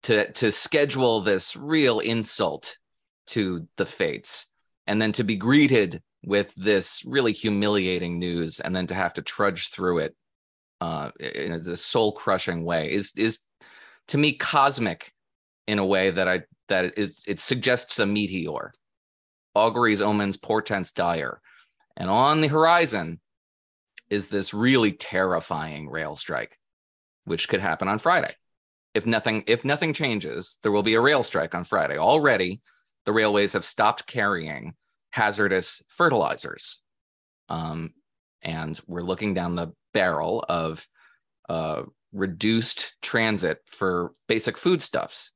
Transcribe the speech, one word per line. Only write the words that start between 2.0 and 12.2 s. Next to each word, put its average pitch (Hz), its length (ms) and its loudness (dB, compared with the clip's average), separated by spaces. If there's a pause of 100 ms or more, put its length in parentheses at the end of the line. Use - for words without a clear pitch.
insult 107 760 -2 (500)
to 90 400 -2 (100)
the 98 80 0
fates - 600 -4 (400)
and 104 160 0
then 107 120 0
to 123 100 -2
be 104 140 -2
greeted 120 680 4 (200)
with 101 300 0
this 98 500 0
really 123 280 2
humiliating 95 880 0
news 85 400 -4
and 92 160 -4
then 90 120 -2
to 92 60 -6
have 92 220 -2
to 78 80 -8
trudge 98 480 -2
through 90 280 0
it, 73 160 -4 (680)
uh, 80 380 -6
in 71 320 -6
a 85 240 -6
soul-crushing 98 880 0